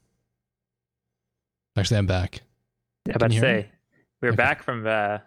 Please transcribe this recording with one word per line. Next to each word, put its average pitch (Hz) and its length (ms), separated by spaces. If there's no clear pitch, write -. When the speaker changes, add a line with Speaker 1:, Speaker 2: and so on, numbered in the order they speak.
Speaker 1:
Actually, 104 200
I'm 101 100
back. 90 340
Speaker 2:
Yeah, - 100
about 120 100
Speaker 1:
Can 117 60
Speaker 2:
to 110 40
Speaker 1:
you 110 60
hear 123 160
me? 101 60
Speaker 2:
say, 104 60
we're 127 80
Speaker 1:
Okay. 113 80
Speaker 2:
back 131 260
from, 113 240
uh, 104 400